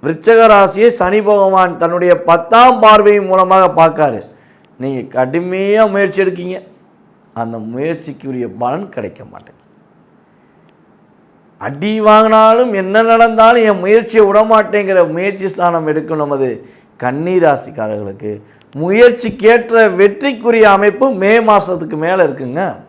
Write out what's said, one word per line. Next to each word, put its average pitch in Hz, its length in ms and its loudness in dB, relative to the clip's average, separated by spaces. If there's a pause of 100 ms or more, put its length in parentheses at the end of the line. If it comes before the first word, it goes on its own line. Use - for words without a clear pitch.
விருச்சக 214 500 2
ராசியை 202 340 2
சனி 208 340 0
பகவான் 190 560 0
தன்னுடைய 175 460 0
பத்தாம் 226 560 4
பார்வையின் 208 460 4
மூலமாக 185 640 2
பார்க்காரு. 143 340 -2 (560)
நீங்க 127 480 -6
கடுமையா 190 640 -2
முயற்சி 196 340 -2
எடுக்கீங்க, 180 380 -6 (720)
அந்த 113 240 -8
முயற்சிக்குரிய 131 880 -10 (120)
பலன் 143 300 -8
கிடைக்க 104 340 -14
மாட்டேங்குது. - 400 -20 (1900)
அடி 165 440 -6
வாங்கினாலும் 220 720 4
என்ன 196 280 -2
நடந்தாலும் 226 600 4
என் 208 160 0
முயற்சியை 220 460 2
விட 202 180 2
மாட்டேங்கிற 208 680 0
முயற்சி 190 360 -6
ஸ்தானம் 170 400 -2
எடுக்கும் 156 300 -6
நமது 135 480 -6 (320)
கன்னி 156 420 -4
ராசிக்காரர்களுக்கு 107 1000 -4 (340)
முயற்சிக்கேற்ற 226 1200 0
வெற்றிக்குரிய 220 680 0
அமைப்பு 208 500 2
மே 202 280 0
மாசத்துக்கு 185 580 -2
மேல 170 300 0
இருக்குங்க. 135 480 -8 (140)